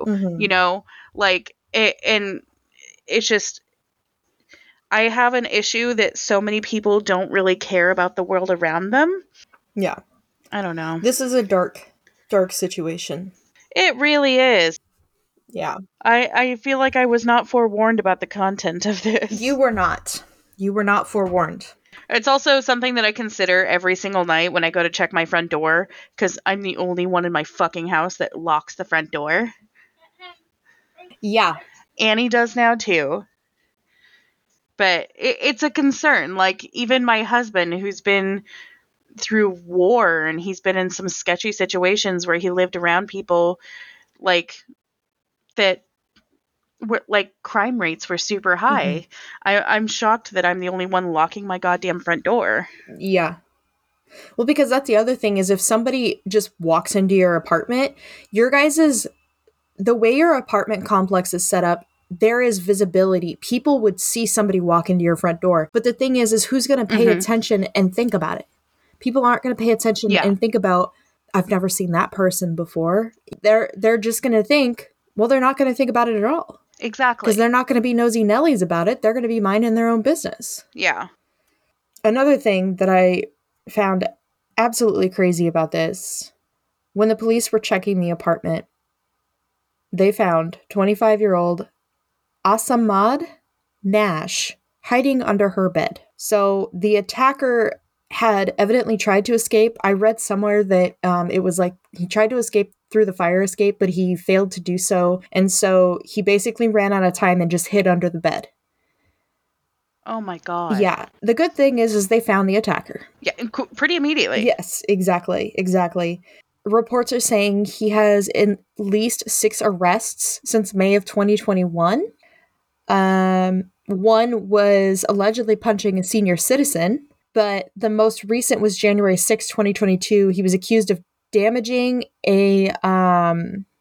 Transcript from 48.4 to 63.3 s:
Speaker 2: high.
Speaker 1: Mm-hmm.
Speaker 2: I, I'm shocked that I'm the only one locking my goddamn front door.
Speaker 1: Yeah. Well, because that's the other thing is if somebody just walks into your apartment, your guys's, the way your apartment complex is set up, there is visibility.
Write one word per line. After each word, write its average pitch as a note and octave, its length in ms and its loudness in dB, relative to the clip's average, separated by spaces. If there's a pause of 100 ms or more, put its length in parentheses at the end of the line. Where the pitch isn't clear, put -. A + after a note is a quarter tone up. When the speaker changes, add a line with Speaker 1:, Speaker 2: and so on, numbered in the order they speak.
Speaker 2:
high. F3 520 -2
Speaker 1:
Mm-hmm. - 420 -10
Speaker 2:
I, G3+ 260 0
I'm G#3+ 120 -2
shocked A3 440 -2
that F3+ 140 0
I'm F3+ 140 -2
the F3+ 100 -4
only F#3 160 -4
one F#3 260 -2
locking E3 360 -2
my F#3 100 -6
goddamn F3+ 420 -2
front E3+ 240 -4
door. F3+ 460 0 (300)
Speaker 1:
Yeah. F3 380 -2 (1000)
Well, A#3 80 0
because C#4+ 240 2
that's C4+ 180 0
the A3+ 100 2
other A#3 180 2
thing G#3 220 -2
is F#3+ 120 0
if G3 100 0
somebody A#3 680 -2
just G3+ 320 0
walks E3 360 0
into F#3+ 200 2
your F3+ 200 4
apartment, B3 600 -2 (340)
your A#3 220 2
guys's, C#4+ 560 2 (720)
the A3+ 160 2
way A3+ 160 2
your D#4 240 4
apartment G#3 500 -2
complex F#3 480 0
is F3 140 -4
set F3+ 160 0
up, F3 220 -2 (240)
there A3+ 320 2
is A#3 180 2
visibility. F#3 800 0